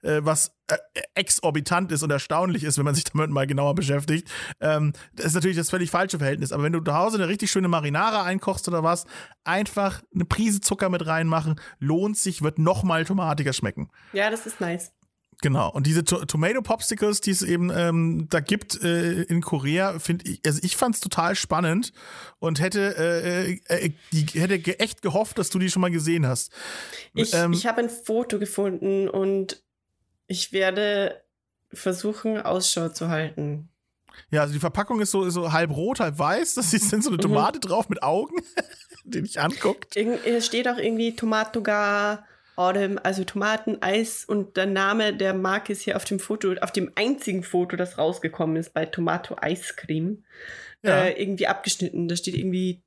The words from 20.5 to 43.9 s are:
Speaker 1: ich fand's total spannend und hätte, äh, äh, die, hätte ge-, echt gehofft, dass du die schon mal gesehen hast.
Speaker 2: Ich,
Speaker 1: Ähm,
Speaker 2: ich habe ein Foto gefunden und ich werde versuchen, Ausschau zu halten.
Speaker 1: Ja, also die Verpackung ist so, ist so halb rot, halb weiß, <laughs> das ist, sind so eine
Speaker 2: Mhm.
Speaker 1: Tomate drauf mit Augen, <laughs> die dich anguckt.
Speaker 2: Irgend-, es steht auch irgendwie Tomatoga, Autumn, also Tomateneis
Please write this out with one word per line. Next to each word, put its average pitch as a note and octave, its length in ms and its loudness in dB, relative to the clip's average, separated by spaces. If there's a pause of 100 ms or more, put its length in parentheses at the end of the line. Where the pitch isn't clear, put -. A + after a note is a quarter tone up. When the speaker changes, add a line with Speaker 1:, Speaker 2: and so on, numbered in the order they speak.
Speaker 1:
ich F3+ 120 0
fand's A#3+ 220 2
total F#3 380 0
spannend F3 560 0 (480)
und D#3+ 200 0
hätte, G3 380 0
äh, F3 540 0 (160)
äh, E3+ 240 0 (180)
die, D#3 140 2 (160)
hätte F3+ 180 2
ge-, F3 220 -2
echt - 200 -2
gehofft, G3+ 380 0
dass F#3+ 120 0
du F#3 100 0
die F#3 100 2
schon F#3 100 0
mal F3+ 120 2
gesehen D#3+ 340 2
hast. B2+ 240 -2 (640)
Speaker 2:
Ich, A3+ 200 2
Speaker 1:
Ähm, E3+ 180 4
Speaker 2:
ich F3+ 160 2
habe A#3 140 0
ein A#3 60 0
Foto A3+ 520 -2
gefunden G3 680 0
und G3 540 0 (640)
ich F3+ 260 -4
werde G3 680 0 (500)
versuchen, G#3 680 -2
Ausschau F3 460 0
zu E3 200 -6
halten. D3+ 600 -4 (640)
Speaker 1:
Ja, D3+ 80 4
also D3 140 0
die D3 60 -2
Verpackung G3+ 400 0
ist G#3 120 0
so, F#3+ 120 4
ist F3 100 0
so E3+ 180 0
halb D#3+ 180 2
rot, F3 300 -2
halb D#3 180 0
weiß, G3 360 0
<laughs> - 20 -2
das G#3 180 2
ist, G#3+ 160 4
sind G#3+ 140 2
so C#4+ 60 0
eine F#3 80 0
Speaker 2:
Mhm. - 40 0
Speaker 1:
Tomate G3 380 2
drauf F#3+ 280 -2
mit - 140 -4
Augen, G3 320 0 (400)
<laughs> - 300 -20
die - 180 -6
dich - 160 -6
anguckt. - 560 0
Speaker 2:
Irgend-, A3+ 320 0
es A#3 200 2
steht B3 200 0
auch B3 120 0
irgendwie A3+ 360 0
Tomatoga, G#3 1120 0 (320)
Autumn, F#3+ 420 2
also F#3+ 240 0
Tomateneis G#3+ 1040 0